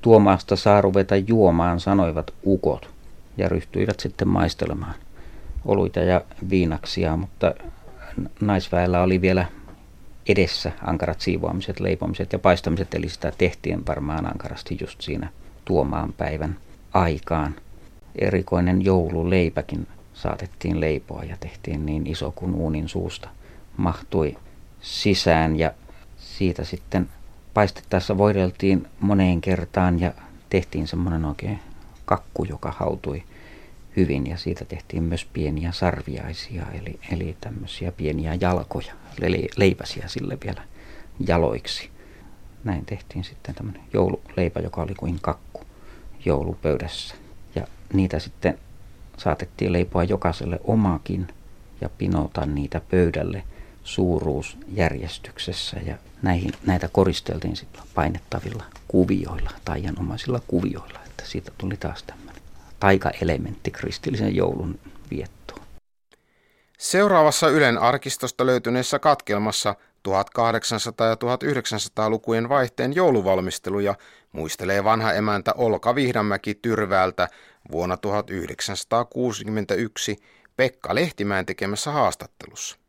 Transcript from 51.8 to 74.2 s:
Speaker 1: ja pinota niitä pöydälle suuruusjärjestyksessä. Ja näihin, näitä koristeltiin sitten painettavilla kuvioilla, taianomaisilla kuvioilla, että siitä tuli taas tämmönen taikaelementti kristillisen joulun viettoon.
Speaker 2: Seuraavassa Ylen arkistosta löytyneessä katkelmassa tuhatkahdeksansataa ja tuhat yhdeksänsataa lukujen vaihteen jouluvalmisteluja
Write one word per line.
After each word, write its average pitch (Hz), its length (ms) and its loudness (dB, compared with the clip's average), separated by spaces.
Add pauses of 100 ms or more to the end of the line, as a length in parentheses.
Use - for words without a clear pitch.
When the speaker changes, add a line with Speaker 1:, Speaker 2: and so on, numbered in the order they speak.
Speaker 1:
ja - 80 -6
pinota 80 580 -2
niitä 71 340 -4 (100)
pöydälle 85 540 2 (400)
suuruusjärjestyksessä. 82 1900 -2 (100)
Ja - 100 -6 (260)
näihin, 92 300 2 (140)
näitä 92 220 2
koristeltiin 92 680 0
sitten - 260 -16 (120)
painettavilla - 720 -4 (240)
kuvioilla, 90 600 2 (140)
taianomaisilla 82 840 -4
kuvioilla, - 600 -4
että - 200 -14
siitä - 320 -10
tuli 98 180 -6
taas - 260 -8
tämmönen - 400 -18 (380)
taikaelementti 95 920 2
kristillisen - 640 -4
joulun 87 420 -2 (320)
viettoon. - 520 -12 (1160)
Speaker 2:
Seuraavassa 170 720 6
Ylen 135 300 6
arkistosta 127 680 2
löytyneessä 127 520 2
katkelmassa 107 760 2 (280)
tuhatkahdeksansataa 110 1040 0
ja 113 100 2
tuhat 123 260 -2
yhdeksänsataa 113 680 -2
lukujen 113 380 0
vaihteen 131 460 0
jouluvalmisteluja 98 1000 2 (380)